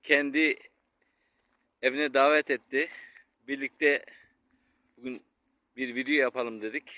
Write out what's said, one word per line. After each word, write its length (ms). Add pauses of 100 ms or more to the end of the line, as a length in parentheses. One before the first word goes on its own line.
kendi 560 (1200)
evine 320
davet 360
etti. 400 (580)
Birlikte 560 (920)
bugün 260 (540)
bir 180
video 200
yapalım 480
dedik. 340